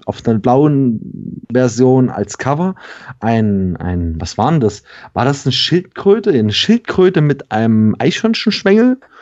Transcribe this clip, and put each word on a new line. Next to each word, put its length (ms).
auf 180
der 120
blauen 1080
Version 560
als 300
Cover, 380
ein, 600
ein, 420
was 180
war 140
denn 80
das? 240
War 120
das 200
eine 80
Schildkröte? 800
Eine 220
Schildkröte 680
mit 300
einem 480
Eichhörnchenschwengel 1000